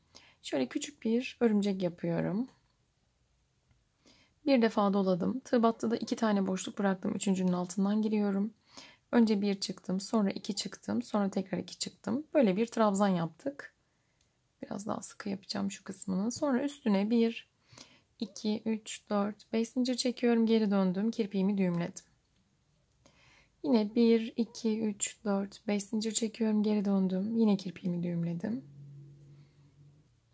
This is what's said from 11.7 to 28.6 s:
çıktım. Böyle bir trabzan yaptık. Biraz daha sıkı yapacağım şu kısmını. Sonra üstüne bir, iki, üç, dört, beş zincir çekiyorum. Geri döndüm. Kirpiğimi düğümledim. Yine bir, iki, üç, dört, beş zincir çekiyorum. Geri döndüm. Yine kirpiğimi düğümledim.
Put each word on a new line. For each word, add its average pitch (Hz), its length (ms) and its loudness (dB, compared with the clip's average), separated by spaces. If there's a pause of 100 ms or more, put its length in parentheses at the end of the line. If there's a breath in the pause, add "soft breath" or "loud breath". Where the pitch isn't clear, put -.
çıktım. - 560 -6
Böyle 214 220 4
bir 226 100 0
trabzan 208 420 2
yaptık. 180 680 -4 (840)
Biraz 202 240 -8
daha 208 160 -4
sıkı - 260 -10
yapacağım 196 420 -6
şu - 140 -14
kısmını. 190 480 -4
Sonra 269 300 0
üstüne 214 480 0
bir, 233 380 2 (720 loud breath)
iki, 220 440 -4
üç, - 460 -6
dört, 208 420 -4
beş 226 160 0
zincir 254 260 0
çekiyorum. 233 520 2
Geri 220 240 4
döndüm. 196 400 2
Kirpiğimi 202 480 0
düğümledim. 175 460 0 (1600 soft breath)
Yine 220 320 2
bir, 226 420 4
iki, 226 440 -2
üç, - 440 -6
dört, 196 440 -4
beş 208 160 0
zincir 220 280 -4
çekiyorum. 220 500 0
Geri 208 220 2
döndüm. 196 520 0
Yine 214 200 4
kirpiğimi 175 460 -4
düğümledim. 175 600 -4 (1700 soft breath)